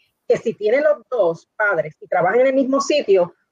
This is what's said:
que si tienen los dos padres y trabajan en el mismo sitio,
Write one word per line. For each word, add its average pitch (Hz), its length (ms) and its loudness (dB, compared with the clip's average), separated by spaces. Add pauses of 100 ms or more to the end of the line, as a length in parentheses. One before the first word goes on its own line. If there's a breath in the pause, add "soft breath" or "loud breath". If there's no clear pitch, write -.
(280)
que 226 80 2
si 226 180 -6
tienen 233 300 0
los 294 140 2 (120)
dos 175 460 -2
padres 185 440 -2
y - 60 -20
trabajan 185 340 0
en 262 80 4
el 262 60 0
mismo 269 260 0
sitio, 196 540 0 (180)